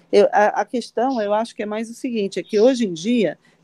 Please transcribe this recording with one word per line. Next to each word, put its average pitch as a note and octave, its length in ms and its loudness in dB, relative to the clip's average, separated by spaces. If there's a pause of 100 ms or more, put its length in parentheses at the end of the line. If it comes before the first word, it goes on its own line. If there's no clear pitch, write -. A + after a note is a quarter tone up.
(120)
Eu, G3+ 180 6
a, G#3 300 2
a G#3 40 -2
questão, A#3+ 560 -4
eu G3+ 140 -2
acho A3+ 220 -4
que A3 80 -8
é - 20 -6
mais A3 240 -8
o A#3 40 -18
seguinte: A3 440 -6
é E3+ 60 -4
que G#3 160 0
hoje A#3+ 260 4
em F3+ 60 -4
dia F#3 440 -2 (280)